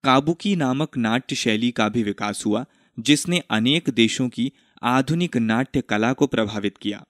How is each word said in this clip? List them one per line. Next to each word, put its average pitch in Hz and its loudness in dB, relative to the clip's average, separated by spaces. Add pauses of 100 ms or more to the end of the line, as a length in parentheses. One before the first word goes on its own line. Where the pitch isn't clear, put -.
काबुकी 147 2
नामक 143 -2
नाट्य 120 -2
शैली 117 0
का 113 0
भी 113 -2
विकास 104 -4
हुआ, 107 0 (340)
जिसने 147 0
अनेक 127 0
देशों 117 2
की 120 -4 (300)
आधुनिक 135 0
नाट्य 117 0
कला 113 0
को 139 2
प्रभावित 104 -4
किया। 104 -8